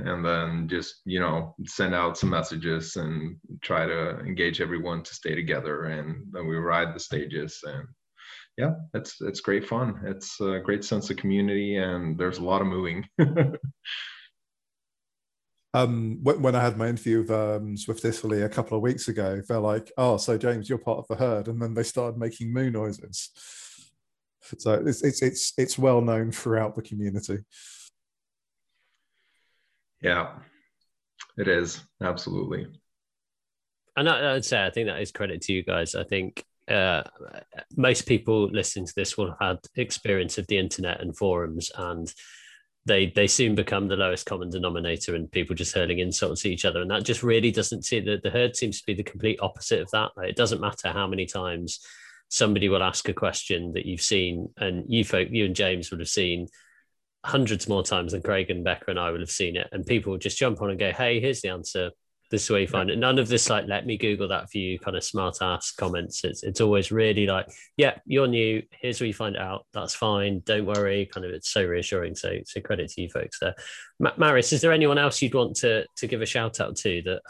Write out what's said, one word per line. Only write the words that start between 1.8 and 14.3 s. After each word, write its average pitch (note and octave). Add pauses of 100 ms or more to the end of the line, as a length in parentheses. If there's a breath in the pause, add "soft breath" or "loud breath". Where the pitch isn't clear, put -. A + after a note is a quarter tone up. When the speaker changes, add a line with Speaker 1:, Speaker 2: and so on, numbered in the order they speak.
Speaker 1:
out F2
some F#2+
messages E2
and D#2+ (260)
try E2
to E2
engage F2
everyone E2+
to -
stay D#2+
together. D#2
And D#2
then F2
we D#2+
ride E2+
the F2
stages, D2+
and C#2 (720 loud breath)
yeah, D3 (200)
it's, -
it's -
great G2
fun. A#2
It's G2
a F#2+
great G#2
sense G#2
of F#2+
community, G2+
and F2
there's F2+
a F2
lot F#2+
of G2
mooing. F#2 (100)
<laughs> - (2500 loud breath)